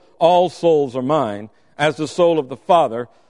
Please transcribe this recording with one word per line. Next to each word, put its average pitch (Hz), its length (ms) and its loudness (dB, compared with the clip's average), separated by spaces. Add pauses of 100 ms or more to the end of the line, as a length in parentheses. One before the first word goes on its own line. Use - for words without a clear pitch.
(180)
all 175 300 2
souls 147 460 0
are 131 80 -6
mine. 117 480 -4 (260)
As 151 200 -2
the 151 120 -6
soul 170 300 2
of 135 100 -6
the 131 80 -12
Father, 123 520 0 (220)